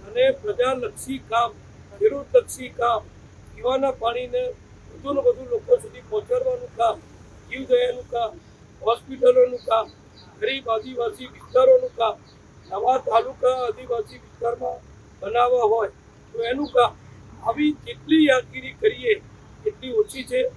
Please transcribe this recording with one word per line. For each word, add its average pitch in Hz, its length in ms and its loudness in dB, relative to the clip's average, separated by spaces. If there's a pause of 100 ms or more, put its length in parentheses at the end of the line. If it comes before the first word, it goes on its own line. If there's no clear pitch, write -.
અને 240 240 -2 (100)
પ્રજાલક્ષી 254 840 -6 (100)
કામ, 233 220 0 (420)
ખેડૂતલક્ષી 262 800 -2
કામ, 233 320 -2 (460)
પીવાના 262 440 -2
પાણીને 247 500 -4 (460)
વધુને 285 340 -6
વધુ 494 280 2
લોકો 480 260 2
સુધી - 320 -12
પહોંચાડવાનું 427 680 -4
કામ, - 200 0 (480)
જીવદયાનું 247 680 -2
કામ, 233 220 -4 (500)
હોસ્પિટલોનું 247 840 2
કામ, - 200 2 (500)
ગરીબ 254 320 -6
આદિવાસી 233 640 -6
વિસ્તારોનું 254 640 4
કામ, 226 200 0 (500)
નવા 247 340 0
તાલુકા 254 580 0
આદિવાસી 240 640 -6
વિસ્તારમાં - 580 -6 (360)
બનાવવા 240 520 0
હોય 220 240 0 (420)
તો 233 100 -6
એનું 269 280 -4
કામ, 240 200 4 (500)
આવી 294 300 0 (100)
જેટલી 302 420 2
યાદગીરી 262 500 0
કરીએ 415 400 0 (500)
એટલી 262 300 -6
ઓછી 226 300 -2
છે. 247 160 -2 (160)